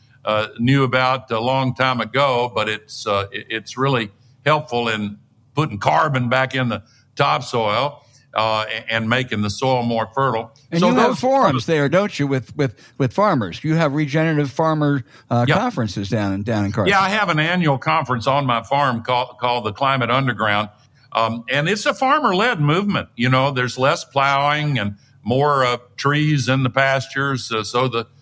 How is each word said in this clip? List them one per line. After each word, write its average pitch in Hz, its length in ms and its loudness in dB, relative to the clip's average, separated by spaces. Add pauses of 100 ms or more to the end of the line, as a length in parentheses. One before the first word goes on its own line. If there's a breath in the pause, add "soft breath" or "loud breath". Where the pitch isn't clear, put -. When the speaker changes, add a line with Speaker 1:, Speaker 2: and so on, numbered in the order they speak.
(260 soft breath)
Speaker 1:
uh, 107 220 0 (120)
knew 135 240 4
about 127 480 0
a 113 80 0
long 127 360 0
time 127 260 0
ago, 120 520 0
but 107 140 0
it's, - 400 -8
uh, 101 240 0
it, 107 180 -12
it's 110 280 -8
really 123 340 0 (340 soft breath)
helpful 143 440 0
in 104 280 -4 (380)
putting 143 240 -2
carbon 151 500 0
back 131 260 0
in 131 140 0
the 107 140 -4 (320 soft breath)
topsoil, 135 880 0 (300 soft breath)
uh, 110 340 0
a-, 113 260 -6
and 113 160 0
making 123 320 0
the 104 80 0
soil 131 320 0
more 117 320 -2
fertile. 120 380 -2 (200 soft breath)
Speaker 2:
And 170 100 0
Speaker 1:
So 208 80 4
Speaker 2:
you 247 60 2
have 233 160 4
Speaker 1:
those 220 80 -6
Speaker 2:
forums 240 460 2
there, 147 240 2
don't 190 300 0
you, 143 80 0
with, 135 280 -4
with, 139 200 -2 (220 loud breath)
with 131 160 -2
farmers? 151 500 0
You 156 120 0
have 160 180 2
regenerative 151 580 0
farmer, 151 520 0 (260 loud breath)
uh, 120 180 2
Speaker 1:
Yeah. 151 100 2
Speaker 2:
conferences 117 520 -2
down 104 240 0
in, 101 100 -4
down 104 220 0
in 98 80 -2
Carson. 107 180 0
Speaker 1:
Yeah, 196 100 4
I - 80 0
have 208 200 0
an 160 100 0
annual 160 380 2
conference 135 500 -2
on 139 180 2
my 117 160 0
farm 131 400 0
called, 123 380 -2
called 120 260 0
the 107 80 -4
Climate 131 380 0
Underground. 107 580 0 (420 soft breath)
Um, 113 380 0
and 147 180 0
it's 208 180 -2
a 294 80 2
farmer-led 247 640 0
movement. 156 560 0
You 120 140 0
know, 131 220 2
there's 127 280 -4
less 131 240 2
plowing 143 760 0
and 101 200 -4 (260 soft breath)
more, 135 420 2
uh, 123 120 0 (180)
trees 143 540 0
in 135 140 2
the 127 60 0
pastures, 135 840 -2
uh, 110 120 0
so 123 240 0
the 117 180 -2 (160 soft breath)